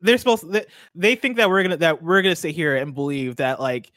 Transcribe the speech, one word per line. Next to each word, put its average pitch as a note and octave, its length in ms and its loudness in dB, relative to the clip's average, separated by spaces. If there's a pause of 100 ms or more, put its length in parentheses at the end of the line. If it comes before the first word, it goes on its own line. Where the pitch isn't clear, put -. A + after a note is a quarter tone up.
they're A#3 180 2
supposed, A3 340 0
they, G#3+ 120 -2 (300)
they G#3 220 2
think B3 220 -4
that G#3+ 120 4
we're F#3+ 140 2
gonna, F#3 140 -2
that D#3+ 260 2
we're F#3 180 4
gonna F#3 140 2
sit D3+ 180 -6
here D3 220 0
and C#3 180 -6
believe C#3 420 -4
that, C3 220 -2
like, B2+ 380 -6